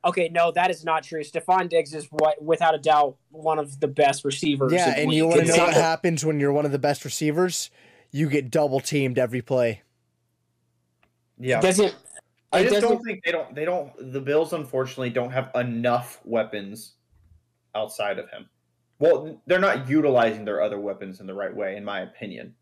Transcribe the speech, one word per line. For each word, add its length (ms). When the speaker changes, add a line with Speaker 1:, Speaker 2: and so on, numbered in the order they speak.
Speaker 1:
Okay, 240
no, 240
that 180
is 140
not 180
true. 200
Stefon 460
Diggs 240
is, 180
what, 320
without 320
a 40
doubt, 380
one 280
of 220
the 80
best 360
receivers 480
Speaker 2:
Yeah, 180
Speaker 1:
in 40
the 80
Speaker 2:
and 100
you 140
Speaker 1:
league. 40
Speaker 2:
wanna 120
know 60
what 100
Speaker 1:
Exactly. 120
Speaker 2:
happens 420
when 160
you're 120
one 120
of 80
the 60
best 260
receivers? 680
You 180
get 200
double 300
teamed 380
every 240
play. 400
Speaker 3:
Yeah. 200
Speaker 1:
It 40
doesn't, 320
Speaker 3:
I 80
Speaker 1:
it 40
Speaker 3:
just 120
Speaker 1:
doesn't 140
Speaker 3:
don't 140
think 200
they 80
don't, 220
they 100
don't, 480
the 80
Bills, 320
unfortunately, 580
don't 220
have 220
enough 720
weapons 680
outside 440
of 120
him. 180
Well, 460
they're 140
not 280
utilizing 560
their 180
other 180
weapons 400
in 60
the 80
right 200
way, 220
in 80
my 160
opinion 600